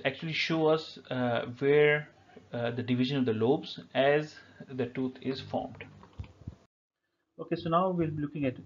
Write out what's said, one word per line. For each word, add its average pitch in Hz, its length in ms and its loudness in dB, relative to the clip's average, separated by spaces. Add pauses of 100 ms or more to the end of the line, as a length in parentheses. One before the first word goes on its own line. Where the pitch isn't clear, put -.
actually 156 300 -4
show 160 340 0
us, 156 300 0 (140)
uh, 123 340 0 (140)
where, 147 500 6 (420)
uh, 120 200 -2
the 120 100 -4
division 127 360 2
of 123 80 2
the 113 80 2
lobes 113 460 0 (140)
as 143 420 2 (360)
the 127 160 -2
tooth 131 340 -4
is 131 180 -4
formed. - 440 -6 (1600)
Okay, 165 160 -6
so 165 140 -4
now 180 200 4
we'll 170 200 0
be 151 120 -4
looking 147 240 -2
at, 123 100 0 (100)